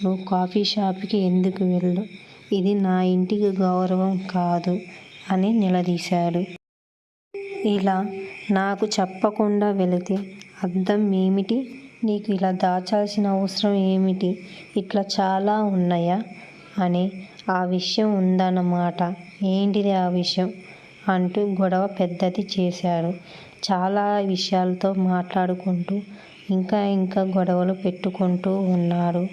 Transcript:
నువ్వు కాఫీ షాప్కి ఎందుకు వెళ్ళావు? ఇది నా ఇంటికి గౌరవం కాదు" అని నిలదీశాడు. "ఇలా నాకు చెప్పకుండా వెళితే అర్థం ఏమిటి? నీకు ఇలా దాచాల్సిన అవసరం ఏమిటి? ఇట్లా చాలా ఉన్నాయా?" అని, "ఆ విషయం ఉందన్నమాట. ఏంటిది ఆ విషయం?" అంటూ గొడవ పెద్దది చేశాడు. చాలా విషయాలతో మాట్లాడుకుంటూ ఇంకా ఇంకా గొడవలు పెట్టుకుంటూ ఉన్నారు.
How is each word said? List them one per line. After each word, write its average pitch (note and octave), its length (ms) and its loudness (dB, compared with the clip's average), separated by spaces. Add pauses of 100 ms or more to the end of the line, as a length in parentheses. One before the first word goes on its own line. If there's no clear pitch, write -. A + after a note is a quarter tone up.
నువ్వు F#3 200 0
కాఫీ F#3 400 0
షాప్కి G3 540 -2
ఎందుకు F#3 460 2
వెళ్ళావు? F3+ 420 2 (480)
ఇది G3 200 2
నా F#3 280 2
ఇంటికి F#3 420 2
గౌరవం F#3 760 2 (100)
కాదు" F3 480 0 (520)
అని F#3+ 220 2
నిలదీశాడు. F3+ 920 0 (1200)
"ఇలా G3 380 0 (440)
నాకు G3 360 0 (140)
చెప్పకుండా G#3 680 0
వెళితే F#3 440 0 (500)
అర్థం G3 500 0
ఏమిటి? G3 680 0 (240)
నీకు G#3 280 -2
ఇలా F#3+ 180 0
దాచాల్సిన G3+ 760 0
అవసరం G3 480 0
ఏమిటి? F#3+ 640 2 (380)
ఇట్లా G3 280 -2 (160)
చాలా G3 420 2
ఉన్నాయా?" F3+ 600 0 (560)
అని, F3+ 320 2 (400)
"ఆ F#3 140 0
విషయం F#3 500 0
ఉందన్నమాట. F#3 1000 2 (280)
ఏంటిది G3 500 2
ఆ F#3 160 2
విషయం?" F3+ 440 0 (560)
అంటూ F#3 320 0
గొడవ F#3+ 460 2
పెద్దది F#3 600 -2 (140)
చేశాడు. F3 480 0 (640)
చాలా G3+ 460 2
విషయాలతో F#3 720 0
మాట్లాడుకుంటూ F#3 1080 0 (500)
ఇంకా F#3+ 340 0
ఇంకా G3 360 0
గొడవలు F#3 520 2
పెట్టుకుంటూ F#3 840 -2
ఉన్నారు. F3 760 0